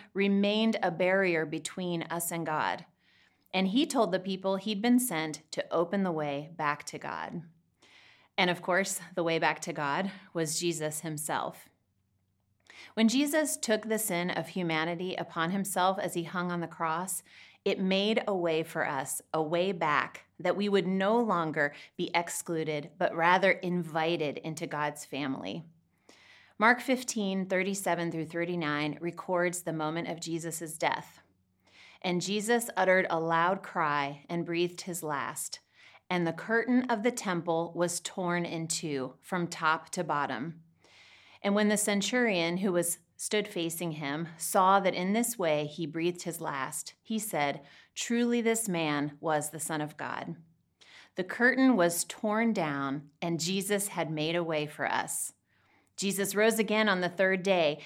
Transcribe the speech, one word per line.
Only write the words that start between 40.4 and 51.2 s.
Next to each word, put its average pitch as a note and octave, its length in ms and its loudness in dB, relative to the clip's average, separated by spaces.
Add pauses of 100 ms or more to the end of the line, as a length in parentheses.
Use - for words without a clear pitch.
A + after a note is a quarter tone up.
And G3+ 140 2
when G#3 100 4
the G#3 100 4
centurion G3+ 840 2
who G3 120 0
was F3 280 0 (200)
stood G#3 300 -2
facing E3 440 -4
him D3+ 440 -4
saw G3 420 6
that F#3 140 4
in F#3 220 0
this A#3 240 0
way D3+ 260 2
he D3+ 220 -6
breathed E3+ 380 -2
his E3 140 -6
last, D3 540 -6 (100)
he A3 160 -4
said, C#3+ 440 -2 (320)
'Truly A#3+ 480 2
this A3+ 260 0
man D3 520 0
was D3+ 280 0
the D#3 120 -10
Son D#3+ 200 -4
of D#3 160 -6
God.'" C#3+ 400 -8 (800)
The F#3 100 -4